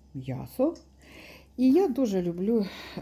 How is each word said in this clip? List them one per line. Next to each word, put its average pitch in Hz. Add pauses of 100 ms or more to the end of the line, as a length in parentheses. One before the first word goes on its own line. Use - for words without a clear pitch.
(140)
м'ясо. 131 (800)
І 262
я 359
дуже 226
люблю 190 (360)